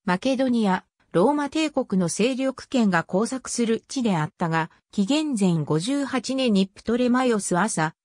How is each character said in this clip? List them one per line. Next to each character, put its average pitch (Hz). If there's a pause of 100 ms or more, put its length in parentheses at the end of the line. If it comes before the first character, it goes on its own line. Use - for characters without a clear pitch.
マ 185
ケ 262
ド 262
ニ 226
ア、 185 (300)
ロ 180
ー 294
マ 294
帝 311
国 240
の 170
勢 247
力 262
圏 226
が 165
交 202
錯 262
す 240
る 220
地 269
で 202
あ 156
っ -
た 170
が、 160 (180)
紀 196
元 294
前 170
五 151
十 269
八 254
年 262
に 190
プ -
ト 226
レ 247
マ 254
イ 247
オ 214
ス 180
朝、 170 (100)